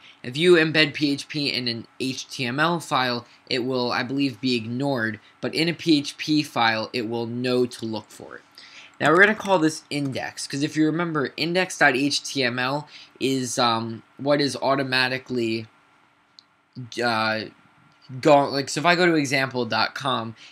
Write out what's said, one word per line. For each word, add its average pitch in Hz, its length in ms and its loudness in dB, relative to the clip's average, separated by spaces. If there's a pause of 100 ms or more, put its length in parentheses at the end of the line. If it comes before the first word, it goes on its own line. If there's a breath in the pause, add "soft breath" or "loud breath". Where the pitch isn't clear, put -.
(240 loud breath)
If 123 140 -8
you 180 160 6
embed 160 400 4
P 147 180 0
H 139 160 -6
P 143 240 -6
in 123 160 -4
an 117 200 -6 (120)
H 131 300 -6
T 135 160 -6
M 123 120 -4
L 165 220 2
file, 127 460 -2 (240 soft breath)
it 131 100 -2
will, 123 320 -2
I 98 100 0
believe, 131 380 -2
be 127 160 0
ignored, 117 640 -2 (220 soft breath)
but 123 120 -6
in 156 140 0
a 170 60 0
P 156 260 2
H - 180 -6
P 151 240 0
file, 113 520 0
it 113 160 -2
will 117 160 -4
know 123 400 0
to 120 200 -8
look 110 240 -8
for - 260 -18
it. - 60 -20 (580 loud breath)
Now 139 120 4
we're 170 80 6
gonna 208 160 8
call 196 240 2
this 156 300 0
index, 139 580 -6
'cause 143 160 -4
if 151 140 -4
you 156 80 4
remember, 156 500 -2
index 175 420 -2
dot 143 180 4
H 143 280 -2
T 135 200 -4
M 120 140 -2
L 139 300 -2 (320 loud breath)
is, 127 400 -2
um, 113 440 0 (140)
what 143 220 0
is 139 160 -2
automatically, 127 1120 -2 (1400)
uh, 110 420 0 (760)
go, 143 280 6
like, 139 200 -4
so - 100 -6
if 143 60 -4
I 175 100 6
go 180 100 4
to 165 100 4
example 135 500 0
dot 110 300 -2
com, 117 400 -4 (160 loud breath)